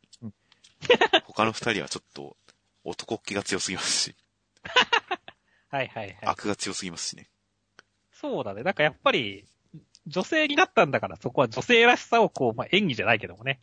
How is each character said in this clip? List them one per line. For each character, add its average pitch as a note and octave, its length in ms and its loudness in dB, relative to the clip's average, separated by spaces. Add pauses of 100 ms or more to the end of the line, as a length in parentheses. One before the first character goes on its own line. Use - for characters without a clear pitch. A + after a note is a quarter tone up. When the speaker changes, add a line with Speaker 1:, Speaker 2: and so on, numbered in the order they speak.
(220)
Speaker 1:
う A2+ 60 -12
ん。 G#2 60 -14 (480)
Speaker 2:
<laughs> - 440 4
他 - 200 0
の A2+ 60 2
二 A2+ 220 -2
人 F#2+ 80 -2
は C#2 80 -8
ち - 80 -8
ょ - 40 -18
っ - 20 -20 (100)
と C#2+ 220 -16 (480)
男 - 320 -8
っ - 80 -8
気 G#2+ 100 -10
が G2 100 -4
強 F#2+ 160 -4
す - 120 -6
ぎ F#2 60 -6
ま - 60 -8
す - 80 -2
し。 - 240 -4 (480)
Speaker 1:
<laughs> - 1040 -4
は C#3 140 -4
い A#2 40 -8
は A2+ 160 -10
い G2+ 40 -10
は F#2+ 40 -16
い。 F#2 120 -20
Speaker 2:
悪 - 240 -4
が G2+ 80 -2
強 - 180 -6
す - 100 -8
ぎ F#2 80 -8
ま E2 60 -12
す - 120 -8
し - 60 -10
ね。 - 140 -20 (840)
Speaker 1:
そ B3 300 -8
う - 20 -6
だ G2+ 100 -10
ね。 G#2 100 -10
な F3+ 80 -2
ん - 20 -2
か - 100 0
や D3+ 60 4
っ - 120 -8
ぱ C#4 100 4
り、 G#2+ 340 -2 (640)
女 F3 160 -4
性 D#4 240 0
に C#4+ 80 -6
な F4 100 4
っ - 80 -2
た G3 120 6
ん C#3+ 60 0
だ B2 80 2
か G#2 80 -4
ら、 - 100 -14
そ - 120 -8
こ - 120 2
は B2+ 60 4
女 A#2+ 140 -6
性 A#3 220 6
ら A#3+ 120 8
し - 60 -2
さ A#3 200 2
を F#3+ 80 4
こ B2+ 200 0
う、 A2 40 0
ま A#2+ 100 -6
あ、 - 80 -12
演 G3 160 4
技 C3+ 80 -2
じ G#2+ 80 -2
ゃ - 20 -4
な A2+ 80 4
い G#2+ 60 2
け - 80 -12
ど - 80 -18
も - 80 -18
ね。 C3+ 200 -6